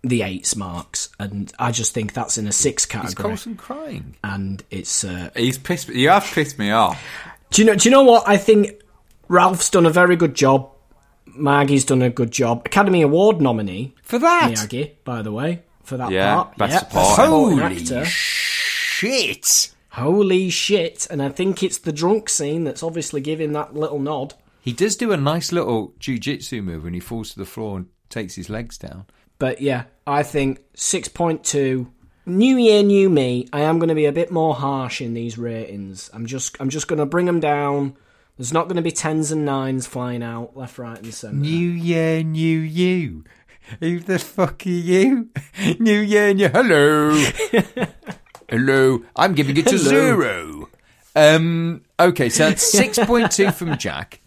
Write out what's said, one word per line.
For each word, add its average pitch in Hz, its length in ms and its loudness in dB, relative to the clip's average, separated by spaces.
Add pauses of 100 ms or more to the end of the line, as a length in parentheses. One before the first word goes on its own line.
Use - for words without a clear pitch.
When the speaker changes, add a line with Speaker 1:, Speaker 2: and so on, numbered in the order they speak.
Speaker 1:
the 123 220 -2
eights 95 320 -6
marks. 87 540 -10 (100)
And 101 400 -8
I 117 120 -2
just 110 220 -4
think 107 200 -6
that's - 240 -6
in 107 100 -6
a 101 40 -4
six - 320 -2
Speaker 2:
Is - 40 -4
Speaker 1:
category. 202 420 -6
Speaker 2:
Coulson 220 260 -10
crying? 285 680 -14
Speaker 1:
And 98 480 -8
it's, - 340 -6
uh, 90 300 -10
Speaker 3:
He's 127 220 0
pissed, - 320 -6
you 131 200 2
have 196 160 6
pissed 143 340 -4
me 104 120 0
off. 110 300 2 (500)
Speaker 1:
Do 208 100 4
you 220 60 8
know, 208 80 6
do 220 120 2
you 240 40 8
know 269 120 8
what? 233 240 6
I 202 100 6
think 208 340 4 (560)
Ralph's 180 420 2
done 175 160 4
a 160 60 6
very 180 240 4
good 165 200 0
job. 135 360 2 (560)
Maggie's 139 580 2
done 131 160 2
a 123 80 2
good 117 220 -2
job. 117 340 -2
Academy 190 380 2
Award 175 360 4
nominee. 110 600 -2
Speaker 2:
For - 160 -6
that? 330 340 2
Speaker 1:
Miyagi, - 420 -6 (100)
by 120 180 -8
the 107 100 -8
way, 156 300 -4 (220)
for 131 140 -10
that 123 140 -6
Speaker 3:
Yeah, 98 240 2
Speaker 1:
part. - 220 -4
Speaker 3:
best 120 160 0
Speaker 1:
Yeah, 185 60 4
Speaker 3:
supporting. 95 260 0
Speaker 1:
best 101 100 6
supporting 269 440 6
Speaker 2:
Holy 180 160 -2 (260)
Speaker 1:
actor. 156 60 -4
Speaker 2:
shit. - 1600 -2 (200)
Speaker 1:
Holy 185 580 2
shit. 170 600 -2
And 147 120 -6
I 139 80 -4
think 185 340 -2
it's 185 140 -4
the 165 140 -8
drunk 185 380 0
scene 156 340 -2
that's 143 200 -6
obviously 160 380 -6
giving 156 320 -4
that 147 220 -6
little 147 240 -4
nod. 139 340 -6 (280)
Speaker 2:
He 123 120 -8
does 208 220 -2
do 233 160 -2
a 180 60 0
nice 151 340 -2
little 117 480 -2
jiu-jitsu 123 640 -6
move 85 220 -8
when 85 100 -8
he 90 60 -8
falls 113 320 -12
to - 80 -18
the 95 60 -10
floor 107 320 -10
and 90 100 -10 (220)
takes 104 260 -10
his 90 140 -12
legs 113 280 -10
down. - 280 -16 (340)
Speaker 1:
But 127 220 -4
yeah, 131 220 -2 (240)
I 143 160 0
think 135 380 -4 (120)
six - 360 -4
point 165 340 -2
two. 131 480 -2 (340)
New 220 300 4
year, 220 260 6
new 202 280 6
me. 127 420 0
I 143 100 -4
am 160 180 2
gonna 165 160 2
be 151 100 2
a 143 80 2
bit 170 180 -2
more 160 240 0
harsh 135 460 -6
in 117 120 -8
these 117 240 -8
ratings. 101 760 -10
I'm 113 120 -10
just, 131 360 -8
I'm 135 80 -2
just 147 180 -6
gonna 151 180 -2
bring 175 220 0
'em 170 140 0
down. 143 560 -2 (400)
There's 131 160 -8
not 165 160 0
gonna 175 120 -2
be 160 100 -2
tens 156 420 -4
and 151 100 -2
nines 135 420 -4
flying 123 380 -8
out 117 320 -12
left, 127 220 -16
right, 117 200 -14
and 110 160 -16
centre. 113 220 -12
Speaker 2:
New 165 360 -2
year, 165 520 -2
new 160 360 0
you. 160 640 -2 (560)
Who 170 180 -2
the 180 200 -4
fuck - 460 -4
are 185 40 -4
you? 185 600 2 (240)
<laughs> 185 260 -2
New 214 200 4
year, 208 340 4
new, 190 160 4
hello. 151 600 4
Speaker 1:
<laughs> - 1400 -2
Speaker 2:
Hello. 131 540 2 (120)
I'm 180 180 2
giving 139 240 2
it 165 100 2
a 254 100 4
Speaker 1:
Hello. 165 120 2
Speaker 2:
zero. 95 800 0 (460)
Um, 165 640 4 (180)
okay, 170 300 4
so 156 200 2
that's - 220 0
Speaker 1:
<laughs> - 0 -
Speaker 2:
six 208 280 2
point 226 320 2
two 196 200 2
from 160 260 -6
Jack. - 500 -10